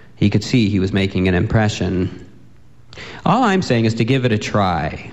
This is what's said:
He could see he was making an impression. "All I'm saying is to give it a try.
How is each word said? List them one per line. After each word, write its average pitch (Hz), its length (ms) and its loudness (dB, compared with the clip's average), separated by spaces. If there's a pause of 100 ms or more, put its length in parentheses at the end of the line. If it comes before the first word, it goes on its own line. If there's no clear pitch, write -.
(140)
He 104 160 2
could 104 140 0
see 117 240 2
he 101 120 0
was 95 120 0
making 95 360 0
an 92 60 2
impression. 104 760 0 (1160)
"All 226 160 4
I'm 190 200 2
saying 117 220 2
is 113 100 0
to 117 100 0
give 127 200 0
it 127 80 2
a 107 60 0
try. 87 760 -2